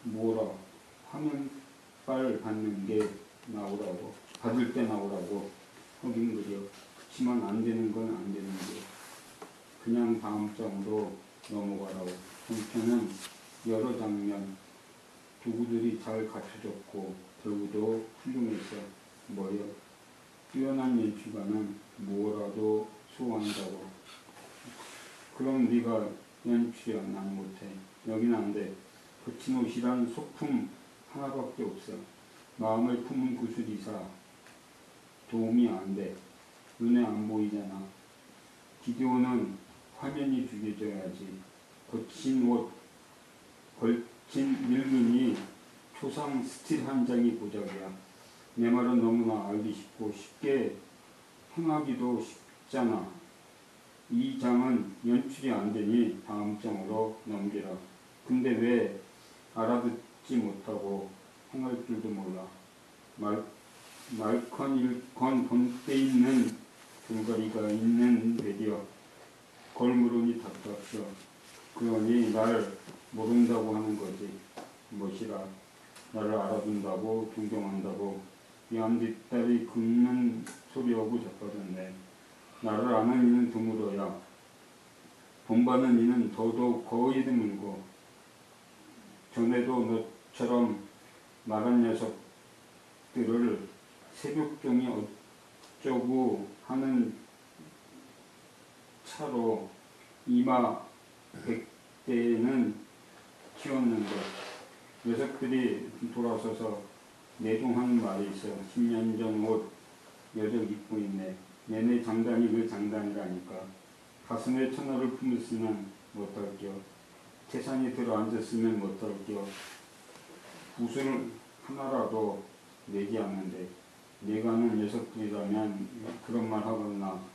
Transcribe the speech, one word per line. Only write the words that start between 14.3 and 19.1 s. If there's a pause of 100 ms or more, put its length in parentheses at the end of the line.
도구들이
잘
갖춰졌고 (280)
배우도 (180)
훌륭해서 (520)